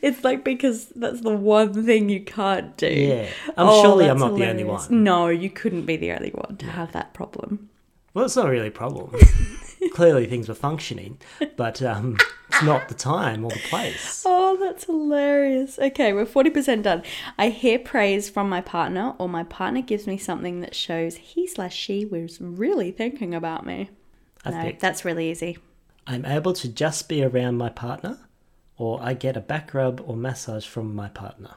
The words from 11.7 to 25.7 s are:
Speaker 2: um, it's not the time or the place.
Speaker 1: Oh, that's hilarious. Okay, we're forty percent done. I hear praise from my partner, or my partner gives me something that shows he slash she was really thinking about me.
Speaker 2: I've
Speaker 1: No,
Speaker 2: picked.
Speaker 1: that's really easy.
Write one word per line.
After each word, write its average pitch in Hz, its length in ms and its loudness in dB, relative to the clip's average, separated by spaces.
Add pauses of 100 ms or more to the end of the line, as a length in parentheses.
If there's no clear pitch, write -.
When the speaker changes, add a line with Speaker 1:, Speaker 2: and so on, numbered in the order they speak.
Speaker 2:
um, 113 340 -2 (320)
it's - 140 2
not 151 260 2
the 113 60 -12
time 131 500 -2
or 117 60 -4
the - 80 -8 (100)
place. - 580 -6
Speaker 1:
Oh, 370 320 4
that's 381 260 -4
hilarious. 285 920 0
Okay, 269 340 2
we're 202 140 0
forty 285 240 4
percent 262 320 0
done. 175 200 0 (360)
I 214 120 2
hear 226 280 2
praise 202 500 0
from 202 200 -2
my 180 120 -2
partner, 185 580 -4
or 185 100 -4
my 170 160 -4
partner 220 380 -6
gives 208 240 -4
me 190 120 -4
something 175 420 -6
that - 140 -12
shows 165 420 -4
he - 300 -6
slash 185 300 -8
she 202 280 -4
was 165 360 -8
really 185 500 -2
thinking 226 440 -6
about 165 320 -6
me. - 240 -8 (540)
Speaker 2:
I've 170 100 -8
Speaker 1:
No, 165 80 -6
Speaker 2:
picked. 165 180 -8
Speaker 1:
that's - 240 -4
really 165 260 -4
easy. 170 280 -8 (480)